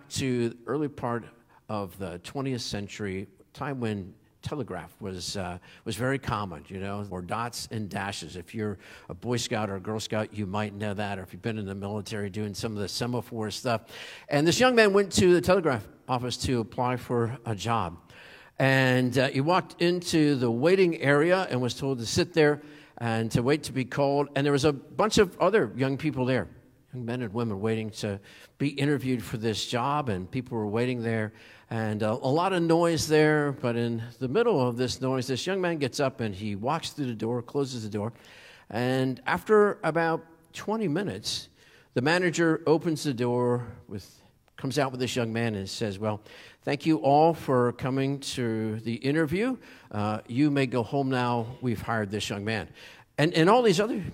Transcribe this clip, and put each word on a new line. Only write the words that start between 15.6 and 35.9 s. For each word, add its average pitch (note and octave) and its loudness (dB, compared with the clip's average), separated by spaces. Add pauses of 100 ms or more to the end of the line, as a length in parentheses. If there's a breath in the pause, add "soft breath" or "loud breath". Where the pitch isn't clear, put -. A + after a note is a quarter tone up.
office B2+ -2
to B2+ 0
apply B2 0
for A#2+ 0
a A2+ -2
job. F#2+ -2 (600 loud breath)
And, B2+ 4
uh, C3+ 4
he C#3 0
walked F3 0
into E3+ 2
the B2 2
waiting E3+ 4
area D#3+ 4
and B2 0
was A#2+ -2
told C3+ -4
to A2+ -6
sit E3+ 0
there D3 6 (380 loud breath)
and A2+ 0
to B2 2
wait D3 2
to - -10
be C3 -2
called. C#3+ 0
And C#3 2
there D3 4
was C#3 4
a D3+ 6
bunch F#3 -2
of G3 4
other E3+ 2
young C3+ 0
people C3 -2
there, B2 2 (460)
young B2 -8
men B2 -4
and G#2 -6
women A2 -2
waiting A2 -2
to G2+ -6 (380 loud breath)
be C#3 0
interviewed C3 0
for - -8
this G#2+ -2
job, C3 0
and F#2 -4
people B2 -6
were G#2+ -2
waiting A#2+ 0
there. A2+ -2 (380 loud breath)
And, A2 -2
uh, A2 0
a C3+ -2
lot E3+ 2
of F3 2
noise E3 4
there, D3+ 6
but B2 -2
in A#2 -2 (160)
the C3 -4
middle G3+ 2
of B2 2
this B2 -2
noise, C3 0
this C3 -4
young F#3+ -2
man E3+ 0
gets C3+ -2